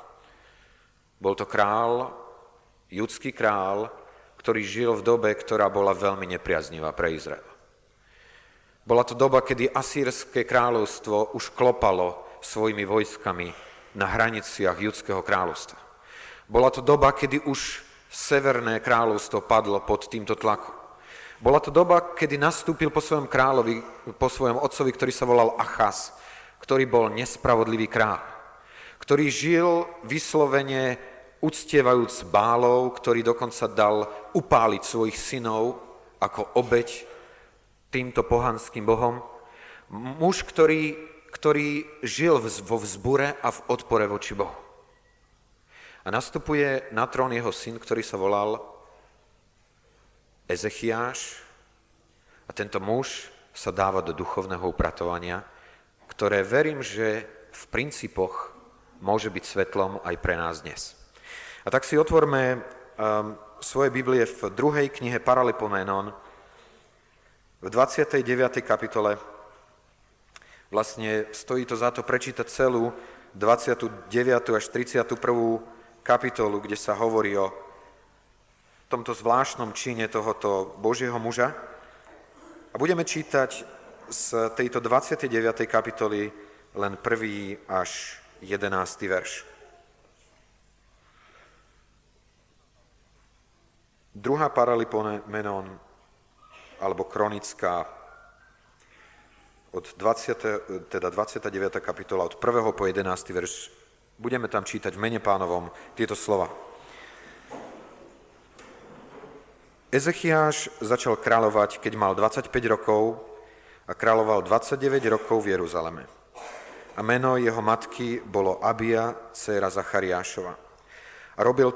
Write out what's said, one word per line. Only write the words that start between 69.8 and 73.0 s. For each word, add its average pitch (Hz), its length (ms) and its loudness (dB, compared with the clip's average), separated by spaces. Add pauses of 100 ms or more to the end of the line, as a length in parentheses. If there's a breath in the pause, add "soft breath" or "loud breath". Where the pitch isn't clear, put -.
Vlastne 110 640 -2
stojí 127 320 -4
to 120 80 -4
za 117 160 0
to 120 160 -8
prečítať 123 400 -2
celú 120 480 0 (400 loud breath)